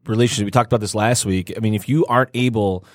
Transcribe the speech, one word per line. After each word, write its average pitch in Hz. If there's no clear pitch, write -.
relationships. 113
We 98
talked 123
about 117
this 104
last 113
week. 92
I -
mean, 107
if 104
you 156
aren't 127
able 110